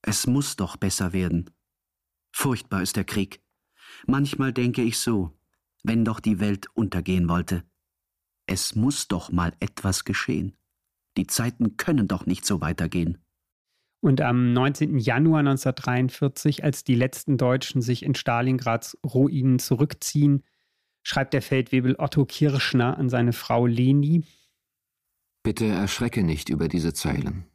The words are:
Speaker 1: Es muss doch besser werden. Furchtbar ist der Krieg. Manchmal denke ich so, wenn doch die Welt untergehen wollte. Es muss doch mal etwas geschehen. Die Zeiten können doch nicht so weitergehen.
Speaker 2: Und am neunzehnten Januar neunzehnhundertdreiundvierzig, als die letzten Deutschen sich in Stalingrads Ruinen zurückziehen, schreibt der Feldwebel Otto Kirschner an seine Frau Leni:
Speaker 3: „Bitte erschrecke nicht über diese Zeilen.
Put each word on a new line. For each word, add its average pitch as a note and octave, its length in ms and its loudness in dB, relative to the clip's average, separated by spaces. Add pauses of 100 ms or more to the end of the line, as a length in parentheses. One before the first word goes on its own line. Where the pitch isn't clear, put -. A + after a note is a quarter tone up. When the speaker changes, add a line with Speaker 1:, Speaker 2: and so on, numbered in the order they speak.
Speaker 1:
Es - 260 -2
muss C#3 280 0
doch - 200 -6
besser F#2+ 360 -2
werden. F2 380 -2 (800)
Furchtbar A2 500 -2
ist F#2 140 -4
der G2 80 0
Krieg. - 380 -4 (640)
Manchmal C3+ 480 0
denke B2 300 0
ich A2+ 160 0
so, G2 400 -2 (460)
wenn A2+ 220 2
doch A2 140 -2
die G#2 200 0
Welt G2+ 340 -2
untergehen F2+ 560 0
wollte. E2+ 340 -2 (840)
Es - 300 -4
muss B2+ 320 0
doch F2+ 240 -4
mal F2 280 0
etwas - 440 -4
geschehen. F#2+ 500 -4 (640)
Die - 100 0
Zeiten A#2+ 500 -2
können B2+ 300 0
doch F2+ 180 -4
nicht F2+ 200 -2
so F#2 160 0
weitergehen. E2+ 560 -2 (840)
Speaker 2:
Und C3 200 4
am B2 320 2
neunzehnten C#3 440 2
Januar C#3+ 460 4
neunzehnhundertdreiundvierzig, C3 1200 0
als D3+ 200 -2
die B2+ 120 2
letzten C3 420 0
Deutschen B2+ 440 0
sich A#2+ 220 -2
in C3+ 120 0
Stalingrads A#2+ 880 -2
Ruinen C3 540 2
zurückziehen, C#3+ 840 0 (600)
schreibt - 300 -2
der C#3 80 2
Feldwebel C3 560 2
Otto C#3+ 280 2
Kirschner C3 720 0
an B2+ 120 0
seine A#2+ 240 2
Frau A#2+ 320 0
Leni: C#3+ 580 4 (1200)
Speaker 3:
„Bitte A2 220 -2
erschrecke G#2 580 0
nicht D#2 260 -2
über D#2 180 0
diese E2 260 0
Zeilen. C#2+ 600 -4